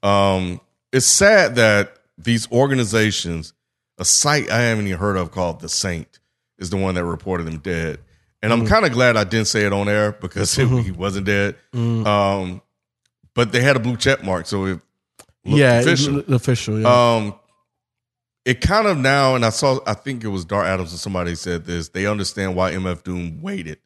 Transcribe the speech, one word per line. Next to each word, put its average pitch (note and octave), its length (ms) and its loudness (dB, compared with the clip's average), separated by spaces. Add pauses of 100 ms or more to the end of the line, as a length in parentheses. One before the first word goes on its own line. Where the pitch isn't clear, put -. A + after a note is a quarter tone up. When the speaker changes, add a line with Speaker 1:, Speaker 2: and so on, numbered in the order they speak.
Speaker 1:
Um, G2 580 2 (320)
it's B2+ 140 2
sad G3 480 4
that G#2+ 420 4 (220)
these A#2 340 -2
organizations, G#2+ 1000 0 (420)
a F2+ 80 -8
site C#3+ 460 2
I A2+ 100 2
haven't A2+ 260 0
even F#2 120 -4
heard G2 180 0
of F2 140 -4
called F2 300 -4
The E2+ 100 -14
Saint - 480 -6 (400)
is F#2 100 -10
the F#2+ 80 -4
one F#2+ 200 0
that F2 100 -2
reported E2+ 420 -6
him D#2+ 120 -8
dead. E2 400 -6 (420)
And G#2+ 100 0
I'm A#2 140 2
Speaker 2:
Mm. - 20 -2
Speaker 1:
kinda G#3 220 4
glad A#2+ 260 2
I G#2+ 80 2
didn't G#2+ 220 -2
say G#2+ 180 0
it G2+ 80 0
on G2+ 160 -2
air G#2 240 0
because G2 420 -6
<laughs> - 40 -4
Speaker 2:
Mm-hmm. B2+ 220 2
Speaker 1:
he G#2+ 100 -4
wasn't F#2+ 340 -6
dead. G2+ 320 0 (160)
Speaker 2:
Mm. A#2 340 -2
Speaker 1:
Um, G2 540 0 (720)
but A#2+ 200 0
they B2 100 2
had C3+ 140 4
a B2 40 0
blue A#2+ 160 -2
check C3+ 260 0
mark, F#2 240 -2
so G2 200 -2
it F#2 140 -4 (680)
looked C#3 120 2
Speaker 2:
Yeah, C#3+ 220 6
Speaker 1:
official. C#3+ 380 2
Speaker 2:
it C#3 100 -8
looked - 40 0
official, A#2 480 0
yeah. A#2+ 360 4
Speaker 1:
Um, G#2+ 180 -4 (1120)
it B2+ 160 0
kind G#3+ 260 2
of F#3 120 2
now, C3+ 380 2
and A#2+ 80 0
I A2+ 40 4
saw, C3 380 0
I G#2+ 80 -2
think B2 280 -10
it A2 60 -6
was F#2+ 160 -4
Dar G2+ 200 0
Adams F#2 280 -2
or F2 60 -12
somebody F2+ 360 -4
said E2+ 300 -6
this, E2+ 240 -6
they F#2+ 160 -6
understand G2+ 520 -4
why F2+ 160 0
M F#2 140 -6
F F2 180 -6
Doom F2 360 -8
waited D#2+ 460 -12